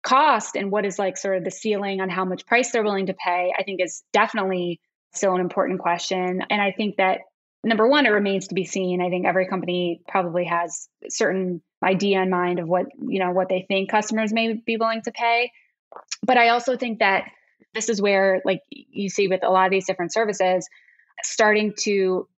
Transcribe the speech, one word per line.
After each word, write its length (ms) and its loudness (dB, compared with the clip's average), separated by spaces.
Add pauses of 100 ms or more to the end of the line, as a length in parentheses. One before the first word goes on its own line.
cost 540 4
and 160 -4
what 120 0
is, 140 -4
like, 180 -2
sort 200 -2
of 80 -2
the 80 -4
ceiling 480 -2
on 100 -2
how 140 -2
much 200 -4
price 280 0
they're 100 0
willing 240 -2
to 80 -4
pay, 420 -2
I 60 -4
think 180 -6
is 220 -4 (100)
definitely 680 0 (340)
still 200 0
an 60 2
important 380 0
question. 720 -2
And 100 0
I 120 0
think 240 -2
that, 240 2 (420)
number 260 4
one, 160 4
it 60 4
remains 380 0
to 80 -4
be 80 0
seen. 360 -2
I 100 0
think 160 -2
every 200 2
company 600 -4
probably 380 -2
has 420 -4 (180)
a 40 -14
certain 520 -2 (220)
idea 360 2
in 100 0
mind 280 0
of 80 -6
what, 200 0 (120)
you 220 -4
know, 100 0
what 180 0
they 200 -2
think 240 -2
customers 400 0
may 220 0
be 220 -4
willing 260 -2
to 100 -8
pay. 400 0 (720)
But 120 4
I 120 8
also 280 2
think 220 -6
that 280 2 (480)
this 160 -4
is 100 0
where, 440 4
like, 260 -2
you 400 -8
see 180 0
with 160 0
a 60 2
lot 160 4
of 40 2
these 160 0
different 260 -4
services, 540 0 (560)
starting 580 2
to 460 0 (120)